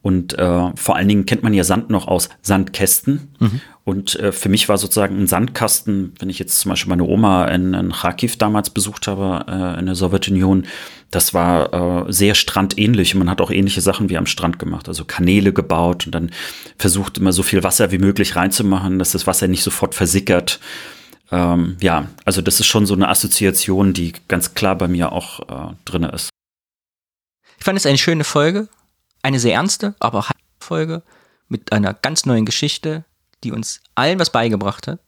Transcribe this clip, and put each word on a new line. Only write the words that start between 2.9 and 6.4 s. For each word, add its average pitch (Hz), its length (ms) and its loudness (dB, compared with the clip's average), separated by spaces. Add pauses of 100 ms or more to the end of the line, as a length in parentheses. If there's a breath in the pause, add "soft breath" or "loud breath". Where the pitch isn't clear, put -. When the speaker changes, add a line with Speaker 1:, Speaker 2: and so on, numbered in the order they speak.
Speaker 2:
Mhm. 117 220 2 (240 loud breath)
Speaker 1:
Und, 98 340 -4
äh, 101 140 0
für - 160 -4
mich - 180 2
war 101 100 4
sozusagen 98 400 0
ein 98 100 2
Sandkasten, 101 920 0
wenn 95 100 -6
ich 87 100 -8
jetzt - 200 -2